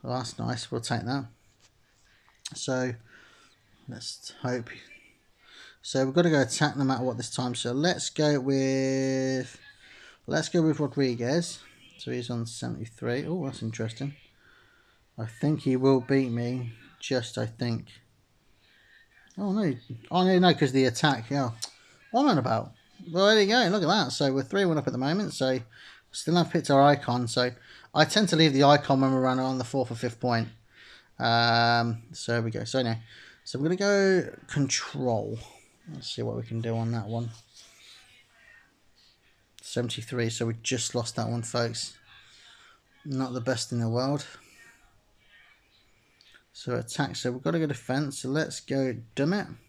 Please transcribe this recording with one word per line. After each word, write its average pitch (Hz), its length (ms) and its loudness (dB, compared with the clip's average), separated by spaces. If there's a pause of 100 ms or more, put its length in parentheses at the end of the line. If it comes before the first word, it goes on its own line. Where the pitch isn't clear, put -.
Well, 123 160 -4
that's 120 220 -8
nice. 117 320 -6
We'll 120 100 -4
take 120 220 -4
that. 127 220 -4 (1300)
So 127 400 -2 (920)
let's - 540 -14
hope. 123 280 -4 (1120)
So 135 240 0
we've 135 100 -2
got 175 80 6
to 170 60 4
go 147 120 4
attack 131 360 0
no 139 80 2
matter 127 180 0
what 123 140 -2
this 123 120 -10
time. 123 260 -4
So 120 160 -4
let's 147 380 -2
go 147 300 2
with, 135 1200 0 (680)
let's 151 220 -2
go 170 120 2
with 156 180 2
Rodriguez. 135 800 0 (380)
So - 140 -10
he's 123 180 -6
on 117 160 -4
seventy-three. 120 800 -6
Oh, 165 180 -4
that's 135 160 -8
interesting. 113 540 -6 (1040)
I 113 60 -6
think 147 360 -2
he 131 140 0
will 131 240 4
beat 131 320 2
me. 120 420 -4 (260)
Just, 123 400 -4
I 117 80 -2
think. 113 400 -4 (1500)
Oh, 196 160 -4
no. 190 220 2 (380)
Oh, 180 120 4
no, 185 140 6
no, 180 160 8
'cause 135 180 2
the 131 140 6
attack. 123 460 0
Yeah. 139 180 0 (640)
What 240 100 2
am 294 60 4
I 262 40 6
on 170 60 4
about? 117 360 0 (380)
Well, 185 140 2
there 214 160 8
you 196 60 4
go. 226 220 4
Look 202 120 2
at 151 60 2
that. 170 240 2
So 139 200 0
we're 135 120 0
three 196 220 2
one 165 120 2
up 139 80 -2
at 131 80 -2
the 120 60 -4
moment. 165 340 -2
So 131 260 0 (520)
still - 240 -2
haven't 175 160 4
picked - 180 -2
our 139 140 8
icon. 127 440 4
So 123 240 0 (440)
I 151 100 6
tend 202 240 2
to 170 60 2
leave 156 180 6
the 139 120 6
icon 143 360 6
when 135 100 4
we're 131 100 2
around 131 180 2
on 131 180 -2
the 127 60 -4
fourth 123 260 -2
or 117 60 -6
fifth 117 240 -6
point. 117 300 0 (680)
Um, 117 920 4
so - 220 -4
there 117 100 2
we 117 80 -2
go. 113 140 -6
So 131 140 -2
anyway, 113 220 -2 (420)
so - 140 -10
we're 135 60 -2
gonna 175 140 0
go 196 580 2 (120)
control. 120 920 -2 (520)
Let's 143 200 -12
see 120 100 -8
what 113 140 -4
we 117 80 -6
can 113 180 -6
do 113 160 -4
on 113 140 -2
that 110 160 -4
one. 117 240 -6 (2250)
Seventy-three, 120 640 -4
so 113 160 -4
we 113 160 -2
just - 320 -4
lost 117 220 -4
that 113 140 -4
one, 117 120 -4
folks. 117 560 -4 (1080)
Not 131 280 -4
the 123 80 -4
best 120 300 -4
in 120 80 -2
the 117 100 0
world. 135 380 -2 (2250)
So - 220 -6
attack, 117 400 -4
so - 160 -4
we've 127 100 -8
gotta 165 180 0
go 160 60 0
defense, 139 540 -4
so 127 100 -6
let's 151 300 -2
go 135 360 -2 (200)
dumb 147 180 0
it. 202 140 -4 (220)